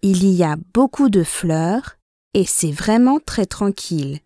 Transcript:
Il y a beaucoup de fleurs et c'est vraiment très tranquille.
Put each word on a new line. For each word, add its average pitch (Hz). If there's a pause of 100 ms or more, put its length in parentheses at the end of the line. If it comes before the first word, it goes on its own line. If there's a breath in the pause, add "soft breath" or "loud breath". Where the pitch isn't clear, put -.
Il 190
y 180
a 151 (160)
beaucoup 262
de 185
fleurs 165 (360)
et 190
c'est -
vraiment 240
très -
tranquille. 156